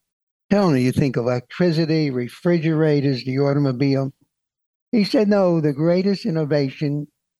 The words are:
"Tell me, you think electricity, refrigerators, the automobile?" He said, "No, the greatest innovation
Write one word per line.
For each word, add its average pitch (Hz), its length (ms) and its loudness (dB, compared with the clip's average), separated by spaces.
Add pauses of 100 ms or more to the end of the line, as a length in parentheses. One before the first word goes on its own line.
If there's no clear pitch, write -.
(480)
"Tell 196 220 2
me, 131 120 2
you 123 100 2
think 139 240 0
electricity, 151 920 -2
refrigerators, 147 1120 0
the 131 140 -4
automobile?" 139 760 0 (800)
He 208 120 2
said, 214 240 0
"No, 185 320 2
the 147 140 0
greatest 175 500 0
innovation 147 840 -2 (320)